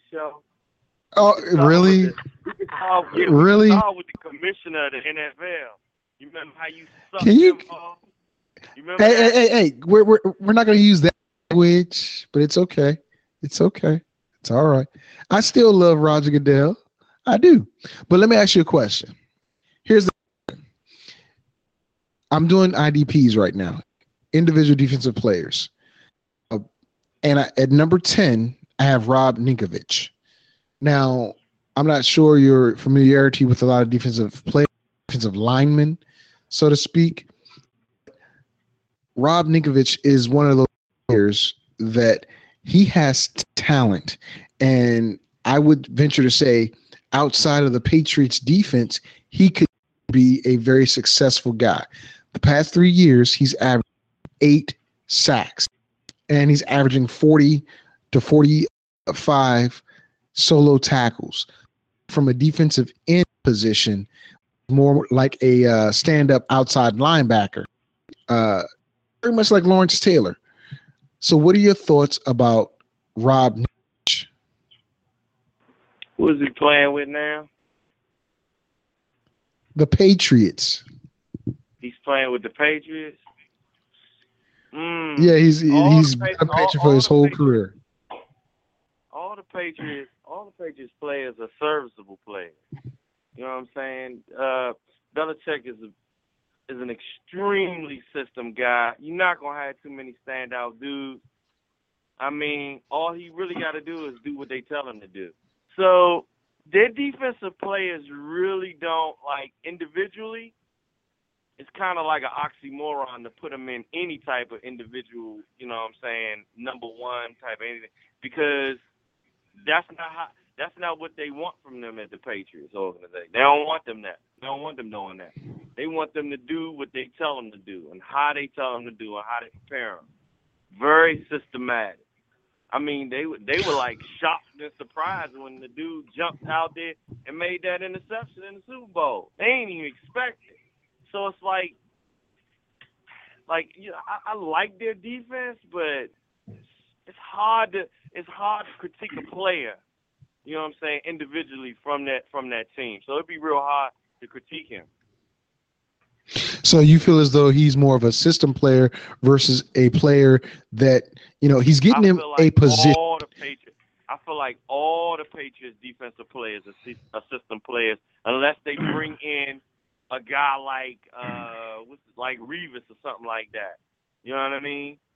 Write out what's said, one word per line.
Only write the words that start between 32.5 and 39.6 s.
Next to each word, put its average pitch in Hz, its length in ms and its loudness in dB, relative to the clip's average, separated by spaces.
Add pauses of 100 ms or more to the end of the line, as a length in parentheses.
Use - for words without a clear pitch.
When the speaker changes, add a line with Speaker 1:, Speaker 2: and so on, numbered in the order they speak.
Speaker 2:
familiarity 135 680 4
with 123 180 2
a 123 40 2
lot 123 160 4
of 117 80 0
defensive 117 560 -4
play-, 147 180 2 (440)
defensive 110 280 -6
linemen, 147 600 2 (520)
so - 200 0
to 147 80 4
speak. - 500 -2 (1900)
Rob 156 300 2
Ninkovich 151 560 2